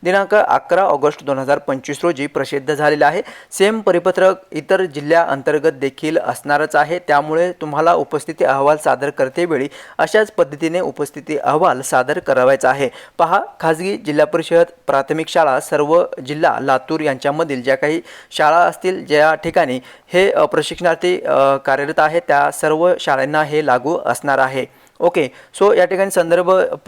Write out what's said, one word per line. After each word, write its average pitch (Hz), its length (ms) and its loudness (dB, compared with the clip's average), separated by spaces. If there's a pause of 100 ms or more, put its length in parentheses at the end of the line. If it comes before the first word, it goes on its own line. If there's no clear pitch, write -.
दिनांक 196 320 0
अकरा 175 460 2
ऑगस्ट 147 420 0
दोन 135 160 -4
हजार 135 180 0
पंचवीस 139 460 -6
रोजी 147 240 -2
प्रसिद्ध 139 480 -4
झालेले 151 300 2
आहे. 156 160 0 (300)
सेम 208 300 0
परिपत्रक 185 540 2 (160)
इतर 185 300 -2
जिल्ह्यांतर्गत 151 920 0
देखील 143 460 -4
असणारच 147 580 -2
आहे, 151 240 0
त्यामुळे 156 520 0
तुम्हाला 160 420 0
उपस्थिती 156 500 -4
अहवाल 139 340 2
सादर 139 320 -2
करतेवेळी 147 580 -2 (300)
अशाच 214 340 0
पद्धतीने 160 480 -2
उपस्थिती 151 580 -6
अहवाल 156 340 2 (120)
सादर 139 360 -2
करावयाचा 131 500 2
आहे. 135 200 0 (280)
पहा, 165 240 2 (180)
खाजगी 165 380 -2
जिल्हा 151 280 0
परिषद 165 380 2 (240)
प्राथमिक 139 400 -2
शाळा 147 320 2
सर्व 151 440 2 (240)
जिल्हा 147 320 0
लातूर 135 400 -2
यांच्यामधील 143 640 -4
ज्या 135 120 0
काही 151 260 -2 (300)
शाळा 156 260 2
असतील, 180 480 -2
ज्या 151 300 2
ठिकाणी 156 440 -2 (340)
हे, 190 180 4
अ, 156 140 2
प्रशिक्षणार्थी, 165 760 -2
अ, 139 360 2
कार्यरत 143 420 -2
आहे 156 200 2
त्या 143 320 0
सर्व 160 480 0
शाळांना 147 440 0
हे 151 220 -2
लागू 131 400 0
असणार 131 320 -2
आहे. 131 440 -2 (180)
ओके, 170 320 0 (300)
so 202 160 4
या 180 80 4
ठिकाणी 190 260 0
संदर्भ 175 400 2 (360)